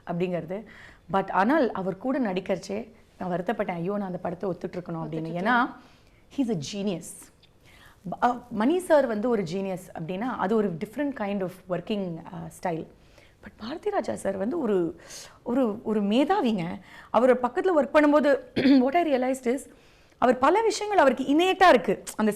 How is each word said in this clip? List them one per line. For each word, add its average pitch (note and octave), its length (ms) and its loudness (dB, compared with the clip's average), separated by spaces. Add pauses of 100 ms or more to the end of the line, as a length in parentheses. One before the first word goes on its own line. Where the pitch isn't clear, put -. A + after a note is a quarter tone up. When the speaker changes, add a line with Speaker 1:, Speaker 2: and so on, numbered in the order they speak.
(120)
Speaker 1:
அப்படிங்கிறது. F3 520 -4 (500)
But F#3+ 160 0
ஆனால் A#3 420 2
அவர் F#3 260 -6
கூட C4 220 -4
நடிக்கிறச்சே G3 720 -4 (260)
நான் F#3 140 -6
வருத்தப்பட்டேன், F#3 400 -4
"ஐயோ, E3+ 200 -6
நான் G#3 160 -4
அந்த F3 100 -8
படத்தை F3+ 320 -6
ஒத்துட்டு F3 260 -8
இருக்கணும்" E3+ 280 -8
அப்படின்னு. D#3+ 180 -8
Speaker 2:
ஒத்துட்டு E3 200 -6
Speaker 1:
ஏன்னா, A#3+ 280 2 (680)
he's A#3+ 140 -2
a F#3+ 60 -2 (160)
genius. G3 580 -8 (800)
ப-, F#3+ 160 -2
அ, B3 120 0 (120)
மணி B3 300 0
சார் D4+ 260 4
வந்து A3+ 240 -2
ஒரு G#3+ 140 0 (100)
ஜீனியஸ் F#3+ 360 -6 (100)
அப்படின்னா, F#3 280 -6 (100)
அது F#3+ 180 0
ஒரு G3+ 300 0
different C#4+ 340 -4
kind G3+ 220 -4
of F3+ 100 -4 (180)
working, F3 480 -4
அ, E3 320 -14 (120)
style. E3 260 -4 (560)
But G#3 140 -20
பாரதி E4 320 -8
ராஜா A#3 260 -2
சார் G3 220 -4
வந்து C4 240 -4
ஒரு, F#3 400 0 (420)
ஒரு, A#3+ 400 -2
ஒரு G#3+ 200 0
மேதாவிங்க. A3+ 600 2 (460)
அவர் B3 320 4
பக்கத்துல D#4 400 2
ஒர்க் - 120 -4
பண்ணும்போது D4 440 6 (180)
<clears throat> C4 300 6
what C#4 100 0
I E4 180 2
realized B3+ 300 -2
is, B3 160 0 (580)
அவர் B3 200 4
பல D#4+ 240 4
விஷயங்கள் G#4 400 2
அவருக்கு C4 220 4
இன்னேட்டா E4+ 440 4
இருக்கு. B3 360 4 (120)
அந்த G#3+ 200 2